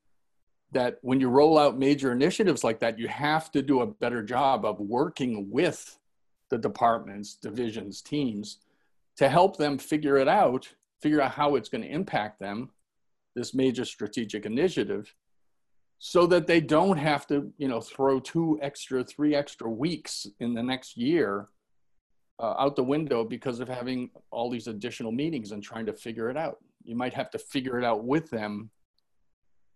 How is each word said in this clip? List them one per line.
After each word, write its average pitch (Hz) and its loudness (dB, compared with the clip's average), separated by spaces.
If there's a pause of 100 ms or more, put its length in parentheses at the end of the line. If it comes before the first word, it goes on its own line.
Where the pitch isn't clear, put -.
(720)
that 123 0
when 131 2
you 127 4
roll 151 8
out 135 4
major 135 4
initiatives 156 2
like 113 0
that, 117 0
you 113 -4
have 151 0
to 143 2
do 131 4
a 117 2
better 117 -2
job 123 2
of 104 -2
working 117 -2
with 139 -2 (520)
the 123 0
departments, 107 -2
divisions, 110 -8
teams 117 -6 (580)
to 135 6
help 180 4
them 143 0
figure 151 0
it 135 2
out, 151 2 (320)
figure 151 2
out 131 0
how 147 2
it's 117 -4
gonna 113 -6
impact 139 -4
them, 101 -8 (640)
this 120 -6
major 127 2
strategic 107 -6
initiative, 110 -2 (880)
so 175 4
that 170 4
they 170 4
don't 160 4
have 147 0
to, 143 -2
you 143 -4
know, 120 -2
throw 135 0
two 160 0
extra, 131 -4
three 147 0
extra 143 -4
weeks 131 -6 (120)
in 120 -4
the 117 -4
next 127 -6
year, 120 0 (920)
uh, 113 -2
out 139 0
the 131 0
window 131 0
because 117 -6
of 123 -8
having 127 -6 (200)
all 117 -4
these 120 -6
additional 113 -8
meetings 127 -4
and 104 -10
trying 113 -10
to 104 -2
figure 113 -6
it 131 -6
out. 156 -6 (260)
You 117 -10
might 123 -4
have 131 -6
to 113 -8
figure 127 -4
it 123 0
out 113 0
with 156 0
them 107 -6 (1040)